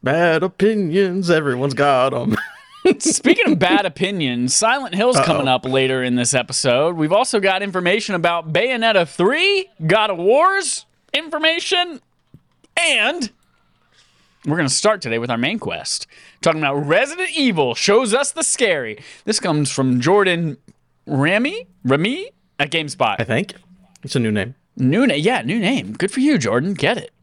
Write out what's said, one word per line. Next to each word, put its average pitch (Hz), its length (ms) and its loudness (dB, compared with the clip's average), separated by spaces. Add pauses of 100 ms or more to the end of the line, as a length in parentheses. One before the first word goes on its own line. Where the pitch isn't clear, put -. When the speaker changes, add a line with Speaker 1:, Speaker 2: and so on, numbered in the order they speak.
Speaker 1:
Bad 160 400 2
opinions. 190 840 0
Everyone's 139 440 0
got 135 400 2
'em. 120 220 -2 (300)
<laughs> - 340 0
Speaker 2:
Speaking - 520 2
of 175 60 0
bad 190 280 2
opinions, 139 680 -2
Silent 233 400 0
Hill's 233 220 2
Speaker 1:
Uh-oh. 135 80 2
Speaker 2:
coming 139 240 0
up 127 160 0
later 131 380 0
in 123 120 0
this 123 180 0
episode. 135 640 0
We've 156 160 0
also 220 280 2
got 190 220 0
information 190 520 -2
about 170 380 0
Bayonetta 220 560 2
three, 359 600 0 (180)
God 214 240 2
of 180 80 -4
War's 320 680 2 (260)
information, 320 880 -2 (800)
and 269 500 0 (1160)
we're 147 100 -2
gonna 156 120 -2
start 208 340 0
today 117 160 -2
with 120 120 -4
our 117 80 -2
main 156 200 -2
quest, - 480 -8 (340)
talking 160 200 0
about 143 160 0
Resident 269 600 0
Evil 170 380 0
Shows 214 400 2
Us 277 180 0
the 320 120 -4
Scary. 143 540 -2 (260)
This 220 160 -2
comes 151 320 0
from 131 280 2
Jordan 170 560 2 (500)
Rami, 214 600 0 (180)
Rami 208 460 0 (300)
at 143 100 -2
GameSpot. 135 480 -2
Speaker 1:
I 117 60 -2
think. 127 300 -4 (500)
It's 139 100 -10
a 135 60 2
new 113 100 0
name. 107 240 -2 (220)
Speaker 2:
New 139 300 2
na-, 180 80 0
yeah, 170 280 0
new 156 160 -2
name. 180 360 -2
Good 165 180 -4
for 254 80 -4
you, 277 180 2
Jordan. 131 360 0
Get 175 220 0
it. - 140 -12 (120)